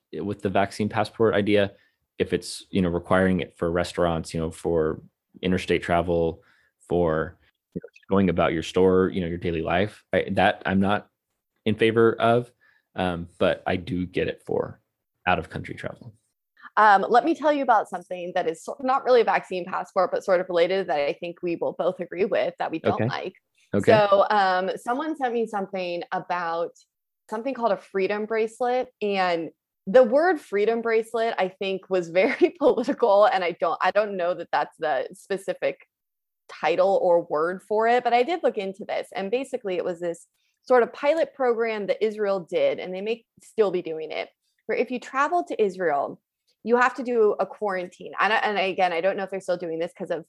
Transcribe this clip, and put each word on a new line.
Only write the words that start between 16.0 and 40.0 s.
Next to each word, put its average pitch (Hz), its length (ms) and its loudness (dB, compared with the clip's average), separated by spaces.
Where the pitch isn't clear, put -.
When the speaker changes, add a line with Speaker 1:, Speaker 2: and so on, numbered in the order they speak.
Speaker 2:
Um, 202 320 6
let 233 160 4
me 320 100 0
tell 294 180 2
you 277 100 0
about 226 260 2
something 180 460 -10
that 175 140 0
is 165 160 -6
so-, - 160 -10
not 262 240 0
really 240 180 6
a - 20 2
vaccine 185 400 -2
passport, 180 480 -2
but 185 120 -4
sort 180 160 4
of 185 80 -6
related 175 400 2
that 147 200 0
I 170 60 -2
think 170 280 -10
we 170 140 -4
will 139 220 -4
both 180 220 -2
agree 175 260 -4
with 170 320 -2
that 151 120 -4
we 160 80 -6
don't 98 160 0
Speaker 1:
Okay. 117 140 -2
Speaker 2:
like. 76 260 -8
Speaker 1:
Okay. - 160 2
Speaker 2:
So, 202 380 6
um, 190 480 2
someone 294 400 -6
sent 247 160 -4
me 233 140 -2
something 190 560 -6
about 175 600 -4
something 233 240 -6
called 240 180 0
a 269 60 0
freedom 202 480 -2
bracelet, 240 600 -2
and 185 480 0
the 233 160 8
word 294 380 4
freedom 214 420 -2
bracelet, 226 560 -2
I 185 100 0
think, 190 400 -6
was 180 220 -2
very 240 400 2
<laughs> - 80 -20
political, 240 640 4
and 185 180 2
I 170 100 -2
don't, 165 280 -2
I 185 100 2
don't 202 280 -2
know 175 160 -2
that 165 180 -10
that's 147 260 -2
the 151 360 -2
specific 180 640 -6
title 180 520 0
or 170 280 2
word 170 360 -2
for 220 220 0
it, 247 160 2
but 233 80 2
I 240 100 4
did 330 200 -2
look 247 160 0
into 196 280 -8
this, - 280 -6
and 196 160 -6
basically 220 460 -4
it - 80 -4
was 170 160 -6